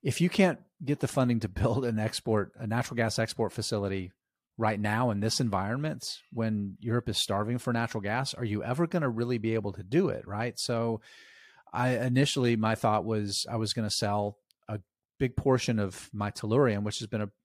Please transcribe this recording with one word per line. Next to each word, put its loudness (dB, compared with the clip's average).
if 0
you 4
can't 4
get 0
the 0
funding 2
to -2
build 2
an 0
export, 0
a -8
natural -2
gas 0
export 0
facility -2
right 0
now 2
in 0
this 0
environment, -2
when -2
Europe 0
is -2
starving 0
for -2
natural -2
gas, -2
are -4
you -2
ever 0
gonna 0
really 0
be 0
able -2
to -12
do 2
it, -6
right? -4
So 0
I, 2
initially, 4
my 2
thought 2
was -2
I -4
was -2
gonna -2
sell 0
a -6
big 0
portion 2
of -4
my -2
Tellurian, 2
which -4
has -8
been -4
a -4